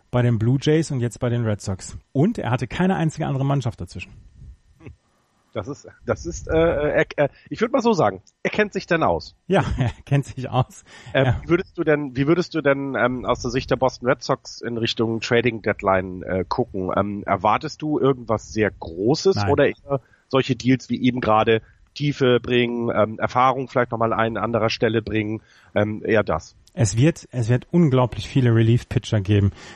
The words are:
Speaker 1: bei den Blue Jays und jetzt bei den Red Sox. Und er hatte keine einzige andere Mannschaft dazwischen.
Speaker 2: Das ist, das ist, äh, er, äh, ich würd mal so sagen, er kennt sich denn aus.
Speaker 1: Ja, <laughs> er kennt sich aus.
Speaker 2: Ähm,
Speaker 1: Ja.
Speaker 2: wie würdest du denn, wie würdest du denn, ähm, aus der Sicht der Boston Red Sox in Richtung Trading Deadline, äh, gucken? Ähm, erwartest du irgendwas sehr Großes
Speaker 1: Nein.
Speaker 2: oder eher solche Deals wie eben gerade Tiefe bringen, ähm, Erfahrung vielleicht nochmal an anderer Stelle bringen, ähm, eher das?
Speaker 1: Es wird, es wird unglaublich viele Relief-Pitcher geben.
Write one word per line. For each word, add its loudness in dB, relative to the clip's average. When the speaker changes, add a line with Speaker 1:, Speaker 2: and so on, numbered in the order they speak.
Speaker 1:
bei 0
den 2
Blue 2
Jays 2
und -2
jetzt -4
bei -2
den -2
Red -2
Sox. -10
Und 2
er -4
hatte -2
keine 0
einzige -2
andere -2
Mannschaft -2
dazwischen. -14
Speaker 2:
Das -8
ist, -14
das -2
ist, -10
äh, -4
er, 2
äh, 2
ich -6
würd -2
mal 0
so 4
sagen, 2
er -2
kennt 0
sich -6
denn 2
aus. 0
Speaker 1:
Ja, 2
<laughs> -4
er 0
kennt 0
sich -10
aus. -2
Speaker 2:
Ähm, 4
Speaker 1:
Ja. 0
Speaker 2:
wie -8
würdest -2
du -2
denn, 0
wie 0
würdest 0
du -2
denn, 0
ähm, 0
aus 0
der -4
Sicht -2
der 0
Boston -2
Red 0
Sox -6
in -6
Richtung -2
Trading 0
Deadline, -2
äh, -4
gucken? -4
Ähm, -2
erwartest -2
du -2
irgendwas 0
sehr 2
Großes 0
Speaker 1:
Nein. 0
Speaker 2:
oder 4
eher -4
solche 2
Deals 0
wie -4
eben 2
gerade 2
Tiefe 2
bringen, -2
ähm, 0
Erfahrung 0
vielleicht 0
nochmal -2
an 0
anderer 0
Stelle -2
bringen, -4
ähm, -2
eher 2
das? -4
Speaker 1:
Es 0
wird, 2
es -2
wird 0
unglaublich 2
viele 4
Relief-Pitcher 2
geben. 2